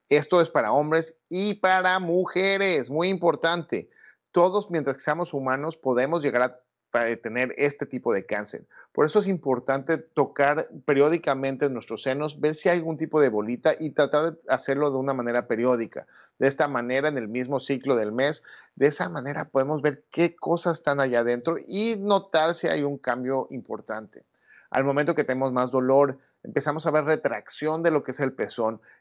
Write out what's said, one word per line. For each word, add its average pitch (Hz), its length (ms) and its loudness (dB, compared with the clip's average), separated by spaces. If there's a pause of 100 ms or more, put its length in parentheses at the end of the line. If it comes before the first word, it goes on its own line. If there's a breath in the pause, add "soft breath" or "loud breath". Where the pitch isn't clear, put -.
Esto 147 320 4
es 165 100 4
para 117 220 2
hombres 151 460 0 (100)
y 196 280 -2
para 185 440 2
mujeres, 180 920 2
muy 165 200 0
importante. 165 800 0 (420 soft breath)
Todos, 185 400 2
mientras 139 240 -2
que - 80 -18
seamos 160 300 -2
humanos, 139 420 -4
podemos 135 480 0
llegar 123 180 2
a 127 180 -2 (300)
pa-, 117 280 0
tener 120 400 -4
este 143 280 -2
tipo 123 280 -2
de 98 120 -2
cáncer. - 400 -8 (260 loud breath)
Por 143 140 2
eso 156 140 2
es 185 80 -2
importante 139 720 -2
tocar 143 680 0 (160)
periódicamente 139 840 2
nuestros 117 320 -8
senos, 147 400 -4
ver 151 140 0
si 175 140 0
hay 175 100 2
algún 160 180 -6
tipo 156 240 2
de 135 80 6
bolita 110 500 0
y 156 120 -4
tratar 151 400 2
de 160 160 -16
hacerlo 139 420 0
de 131 80 -2
una 135 160 -2
manera 120 340 -2
periódica. 117 600 -2 (320 soft breath)
De 131 80 4
esta 135 200 2
manera, 131 400 -2
en 147 100 -2
el 113 100 -6
mismo 127 320 -4
ciclo 135 360 -2
del 107 160 0
mes, 139 300 -2 (340 loud breath)
de 131 120 4
esa 160 200 -2
manera 147 420 -8
podemos 139 340 -2
ver 143 260 -2
qué 170 260 0
cosas 165 440 -2
están 143 200 0
allá 127 200 2
adentro 120 460 0
y 214 340 -2
notar 190 560 0
si 170 120 -4
hay 160 140 0
un 143 160 -4
cambio 127 540 -4
importante. 110 760 -12 (460 soft breath)
Al 135 120 0
momento 143 300 0
que 151 100 0
tenemos 131 300 -2
más 127 160 0
dolor, 135 480 4 (260 soft breath)
empezamos 151 440 -4
a 151 40 0
ver 147 140 2
retracción 156 760 -2
de 165 80 4
lo 147 120 2
que 135 80 -8
es 127 80 -10
el 131 140 -2
pezón, 110 480 -4 (200 soft breath)